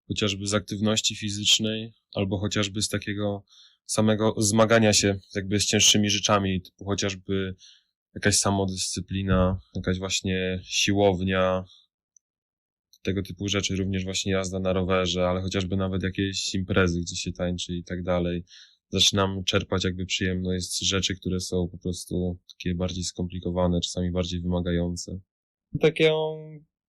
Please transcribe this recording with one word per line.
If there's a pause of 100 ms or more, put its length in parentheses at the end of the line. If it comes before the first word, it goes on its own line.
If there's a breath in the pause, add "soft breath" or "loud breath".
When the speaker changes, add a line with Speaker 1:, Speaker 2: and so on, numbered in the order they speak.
Speaker 1:
chociażby
z
aktywności
fizycznej, (220)
albo
chociażby
z
takiego (420 soft breath)
samego
zmagania
się (200)
jakby
z
cięższymi
rzeczami,
typu
chociażby (600 soft breath)
jakaś
samodyscyplina, (160)
jakaś
właśnie
siłownia, (1400 soft breath)
tego
typu
rzeczy,
również
właśnie
jazda
na
rowerze,
ale
chociażby
nawet
jakieś
imprezy,
gdzie
się
tańczy
i
tak
dalej. (460 soft breath)
Zaczynam
czerpać
jakby
przyjemność
z
rzeczy,
które
są
po
prostu (140)
takie
bardziej
skomplikowane,
czasami
bardziej
wymagające. (640)
Speaker 2:
Taką (520)